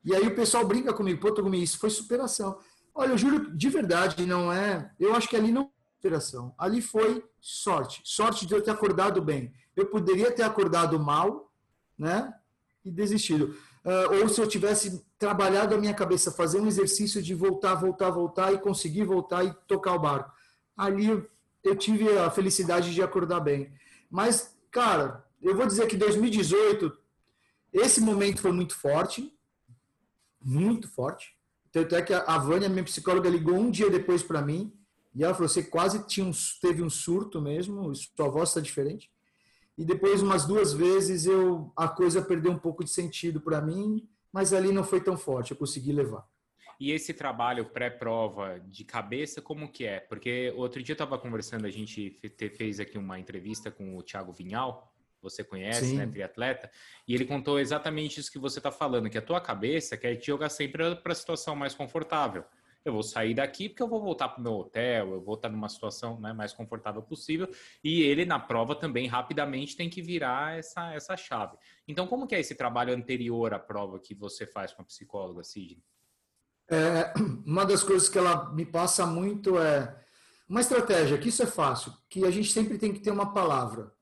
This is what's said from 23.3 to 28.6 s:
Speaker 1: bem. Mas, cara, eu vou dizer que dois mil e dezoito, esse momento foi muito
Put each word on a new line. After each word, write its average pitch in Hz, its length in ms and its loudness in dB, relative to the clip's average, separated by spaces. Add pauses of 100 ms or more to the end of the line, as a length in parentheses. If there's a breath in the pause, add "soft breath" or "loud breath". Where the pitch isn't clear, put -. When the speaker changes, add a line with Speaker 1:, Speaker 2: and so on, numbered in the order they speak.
Speaker 1:
bem. 143 340 0 (380 soft breath)
Mas, 220 480 0 (100)
cara, 190 560 2 (160)
eu 190 140 2
vou 240 100 4
dizer 214 220 4
que 220 100 -2
dois 196 200 4
mil 220 100 4
e 233 40 4
dezoito, 202 640 4 (800)
esse 226 280 4
momento 202 400 2
foi 185 100 2
muito 180 240 -2